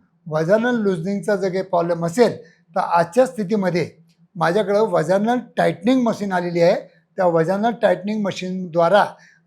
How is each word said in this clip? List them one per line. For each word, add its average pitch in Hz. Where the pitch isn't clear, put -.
वजानं 180
लूजनिंगचा 196
जर 190
काही 185
प्रॉब्लेम 170
असेल 175
तर -
आजच्या 170
स्थितीमध्ये 190
माझ्याकडं 190
वजानं 202
टायटनिंग 196
मशीन 208
आलेली 175
आहे. 180
त्या 185
वजानं 180
टायटनिंग 202
मशीनद्वारा 180